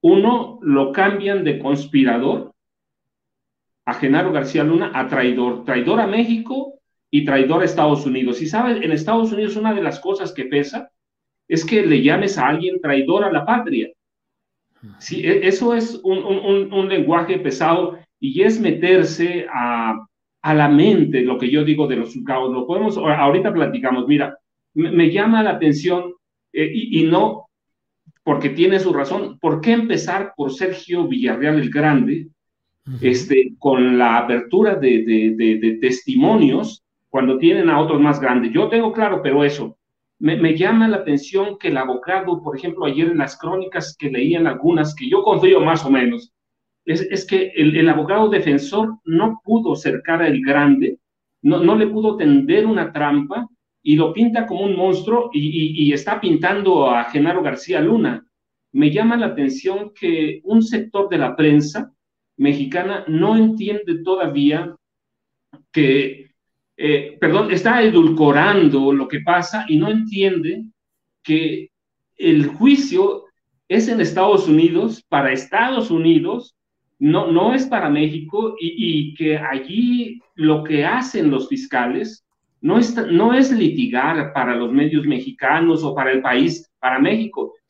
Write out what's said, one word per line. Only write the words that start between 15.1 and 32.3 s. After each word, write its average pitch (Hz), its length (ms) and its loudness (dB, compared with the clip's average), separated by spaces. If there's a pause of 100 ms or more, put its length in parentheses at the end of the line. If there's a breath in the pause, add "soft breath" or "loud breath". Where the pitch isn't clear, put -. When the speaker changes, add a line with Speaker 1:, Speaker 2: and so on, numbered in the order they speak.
Speaker 1:
e-, 180 200 2
eso 233 280 2
es 226 300 -4
un, 190 160 0
un, 190 180 -4
un, 196 360 0
un 190 140 0
lenguaje 170 500 0
pesado 165 640 -2 (180)
y 139 260 -2
es 220 180 2
meterse 175 920 0
a, 117 400 -2 (480)
a 156 120 0
la 151 160 4
mente, 156 500 4
lo 127 180 0
que 123 140 -2
yo 151 140 2
digo 151 200 2
de 127 120 -2
los 113 160 -6
juzgados. 131 400 -4
Lo 123 120 -4
podemos, 196 320 -2
a-, 151 200 0
ahorita 170 360 2
platicamos. 127 540 -2
Mira, 139 300 0 (360)
me, 160 160 -2
me 170 220 4
llama 220 320 2
la 202 60 2
atención, 165 640 -2 (400)
eh, - 200 -2
y, 185 280 -2
y - 60 4
no, 208 420 0 (720)
porque 151 280 -2
tiene 185 280 2
su 185 140 0
razón, - 460 -4
¿por 156 200 -2
qué 233 140 2
empezar 196 640 -2
por - 160 -4
Sergio 175 560 -4
Villarreal 131 500 0
el 123 100 -2
Grande, 147 600 0 (580)